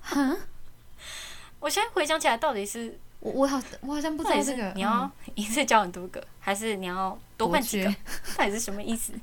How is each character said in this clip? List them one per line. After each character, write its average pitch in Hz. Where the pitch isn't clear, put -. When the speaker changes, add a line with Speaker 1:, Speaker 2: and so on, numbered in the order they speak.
Speaker 1:
那， 285
啊？ 262
哈？ 339
Speaker 2:
<laughs> -
我 294
现 392
在 466
回 311
想 311
起 311
来 339
到 311
底 202
是， 233
Speaker 1:
我， 220
我 269
好， 269
我 277
好 294
像 311
不 311
知 370
道 330
这 269
个， 247
Speaker 2:
到 196
底 -
是 190
你 196
要 240
Speaker 1:
嗯。 -
Speaker 2:
一 208
次 247
交 226
很 180
多 180
个， -
还 196
是 214
你 185
要 190
多 220
换 294
几 214
个？ 190
Speaker 1:
我 -
去。 196
Speaker 2:
<laughs> -
到 285
底 202
是 226
什 202
么 202
意 226
思？ -